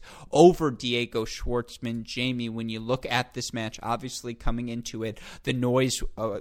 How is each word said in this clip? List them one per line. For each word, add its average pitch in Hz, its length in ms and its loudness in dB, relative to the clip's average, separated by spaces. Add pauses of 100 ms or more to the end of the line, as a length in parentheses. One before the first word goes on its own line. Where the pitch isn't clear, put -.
(320)
over 165 400 8
Diego 120 540 -2
Schwartzman. 117 800 -4
Jamie, 123 460 -2
when 113 200 -6
you 110 100 -6
look 120 260 -2
at 123 280 0
this - 200 -6
match, 113 300 -6
obviously 120 500 -6
coming 120 360 -2
into 113 340 -8
it, 110 160 -6 (240)
the - 100 -2
noise, 123 480 2 (160)
uh, 104 240 -4